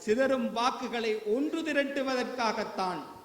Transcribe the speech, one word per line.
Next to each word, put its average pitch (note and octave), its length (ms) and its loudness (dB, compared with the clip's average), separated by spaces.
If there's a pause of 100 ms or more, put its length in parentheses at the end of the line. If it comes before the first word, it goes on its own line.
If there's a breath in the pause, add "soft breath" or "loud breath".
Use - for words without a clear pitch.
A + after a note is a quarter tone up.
சிதறும் B3+ 420 4 (120)
வாக்குகளை A#3 520 0 (220)
ஒன்று D4+ 340 0
திரட்டுவதற்காகத்தான் B3+ 1300 0 (240)